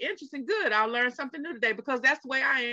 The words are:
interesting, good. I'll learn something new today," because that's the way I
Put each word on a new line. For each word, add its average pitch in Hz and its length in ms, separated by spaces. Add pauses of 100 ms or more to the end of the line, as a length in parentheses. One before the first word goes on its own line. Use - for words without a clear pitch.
interesting, 277 460
good. 359 260
I'll 220 180
learn 247 220
something 285 300
new 320 120
today," 220 180
because 240 280
that's 277 220
the 262 60
way 262 140
I 277 180 (120)